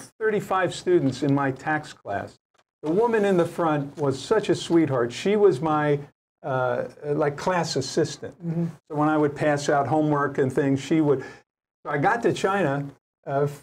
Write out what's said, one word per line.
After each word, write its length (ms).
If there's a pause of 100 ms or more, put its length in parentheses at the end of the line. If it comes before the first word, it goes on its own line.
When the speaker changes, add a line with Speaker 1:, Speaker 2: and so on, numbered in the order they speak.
(200)
Speaker 1:
thirty-five 560
students 480
in 100
my 180
tax 420
class. 440 (460)
The 80
woman 340
in 120
the 80
front 520
was 240
such 280
a 60
sweetheart. 560
She 240
was 260
my, 380 (440)
uh, 420 (200)
like, 320
class 380
assistant. 600 (100)
Speaker 2:
Mm-hmm. 200 (240)
Speaker 1:
So 60
when 140
I 80
would 180
pass 340
out 180
homework 500
and 160
things, 260
she 220
would. 200 (640)
So 80
I 60
got 260
to 100
China, 520 (400)
uh, 220 (140)